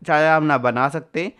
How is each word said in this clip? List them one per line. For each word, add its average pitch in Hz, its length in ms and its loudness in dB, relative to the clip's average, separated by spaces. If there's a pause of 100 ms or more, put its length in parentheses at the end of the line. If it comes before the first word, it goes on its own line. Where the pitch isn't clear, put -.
चार्जर 156 200 2
आप 160 160 2
ना 147 160 0
बना 123 300 0
सकते, 160 520 -8